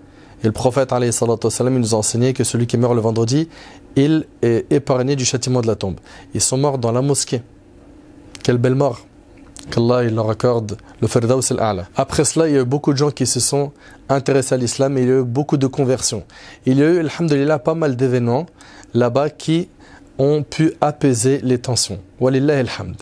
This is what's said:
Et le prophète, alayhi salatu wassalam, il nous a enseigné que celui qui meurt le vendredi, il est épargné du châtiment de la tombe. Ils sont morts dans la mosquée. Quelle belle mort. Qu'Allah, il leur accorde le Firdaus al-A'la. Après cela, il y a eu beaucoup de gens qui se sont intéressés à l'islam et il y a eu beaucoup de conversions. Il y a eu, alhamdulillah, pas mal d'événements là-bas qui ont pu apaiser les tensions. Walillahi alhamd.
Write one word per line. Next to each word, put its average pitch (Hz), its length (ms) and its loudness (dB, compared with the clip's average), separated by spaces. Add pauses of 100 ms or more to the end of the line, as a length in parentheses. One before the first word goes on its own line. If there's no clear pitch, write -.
(420)
Et 113 60 2
le 107 60 0
prophète, 131 400 0
alayhi 123 180 0
salatu 113 360 0
wassalam, 123 260 0
il 127 80 2
nous 110 120 0
a 110 40 2
enseigné 120 340 0
que 120 140 -2
celui 120 200 0
qui 117 120 -2
meurt 120 180 2
le 113 60 0
vendredi, 117 480 0 (480)
il 151 280 2 (160)
est 117 300 0
épargné 135 460 0
du 127 80 -2
châtiment 127 340 -2
de 113 80 -2
la 110 80 0
tombe. 95 240 -6 (340)
Ils 110 60 -4
sont - 160 -2
morts 135 220 0
dans 117 160 0
la 123 80 0
mosquée. 139 400 -2 (1000)
Quelle - 160 2
belle 127 180 2
mort. 135 260 -2 (680)
Qu'Allah, 120 360 2
il 110 100 0
leur 110 140 0
accorde 110 480 -2 (240)
le 113 80 0
Firdaus 123 420 0
al-A'la. 104 360 -2 (100)
Après 139 260 0
cela, 160 240 0
il 151 60 0
y 143 40 4
a 135 40 4
eu 127 40 2
beaucoup 143 280 0
de 131 40 -2
gens 147 140 0
qui - 140 -4
se 123 160 -2
sont 143 320 -2 (340)
intéressés 135 480 0
à - 20 0
l'islam 135 400 -2
et 127 40 2
il 123 60 2
y 127 40 2
a 131 80 4
eu 131 40 2
beaucoup 139 340 -2
de 135 100 2
conversions. 127 560 -2 (420)
Il 131 120 2
y 139 60 4
a 156 60 4
eu, 175 100 4
alhamdulillah, 151 600 0
pas 160 140 0
mal 151 240 -2
d'événements 123 480 0 (480)
là-bas 123 360 2
qui 165 400 -2 (500)
ont 143 240 2
pu - 380 0
apaiser 139 640 2
les 123 160 2
tensions. 113 400 -4 (200)
Walillahi 135 400 2
alhamd. 95 420 -6